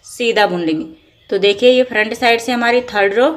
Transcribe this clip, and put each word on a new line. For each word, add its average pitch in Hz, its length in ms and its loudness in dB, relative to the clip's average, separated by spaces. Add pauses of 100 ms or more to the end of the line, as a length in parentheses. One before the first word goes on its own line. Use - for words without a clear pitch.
सीधा 214 400 0
बुन 180 140 -2
लेंगे। 160 260 -4 (440)
तो 196 80 0
देखिए 202 320 2
ये 254 140 4
फ्रंट 226 300 -2
साइड 233 260 0
से 254 120 -6
हमारी 240 320 0
थर्ड 202 300 -2
रो 254 220 2